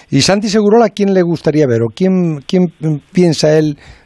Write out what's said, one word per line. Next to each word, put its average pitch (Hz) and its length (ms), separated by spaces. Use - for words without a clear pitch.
¿Y 139 120
Santi 202 260
Segurola 214 480
quién 196 180
le 185 80
gustaría 156 460
ver? 117 140
¿O 117 120
quién, 180 540
quién 180 200
piensa 160 440
él 151 200